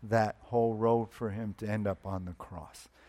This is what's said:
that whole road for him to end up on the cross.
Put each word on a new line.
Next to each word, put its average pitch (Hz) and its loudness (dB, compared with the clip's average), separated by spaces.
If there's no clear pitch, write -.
that 110 2
whole 117 2
road 117 2
for 110 -6
him 104 -6
to 107 -8
end 104 0
up 95 -2
on 95 -6
the 87 -10
cross. - -16